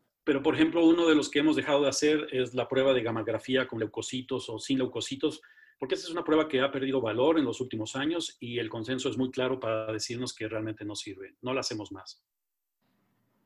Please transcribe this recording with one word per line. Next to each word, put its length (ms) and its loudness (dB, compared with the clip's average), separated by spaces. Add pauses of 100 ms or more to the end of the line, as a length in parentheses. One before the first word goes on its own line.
(240)
pero, 200 0
por 100 4
ejemplo, 320 2
uno 220 6
de 80 8
los 160 2
que 80 4
hemos 160 4
dejado 260 2
de 80 4
hacer 420 2
es 220 -2
la 140 0
prueba 260 4
de 80 4
gammagrafía 680 0
con 120 -6
leucocitos 720 -4
o 100 -6
sin 180 0
leucocitos, 640 -2 (380)
porque 160 -2
esa 100 -8
es 60 -10
una 120 -4
prueba 240 4
que 140 2
ha 100 2
perdido 300 0
valor 380 2
en 60 2
los 140 -4
últimos 360 -6
años 440 -4
y 200 -6
el 100 -4
consenso 400 -4
es 80 -4
muy 140 0
claro 280 0
para 320 -2
decirnos 440 -6
que 120 -6
realmente 380 -6
no 100 -8
sirve. 460 -12
No 140 -2
la 60 0
hacemos 300 -6
más. 320 -16 (1200)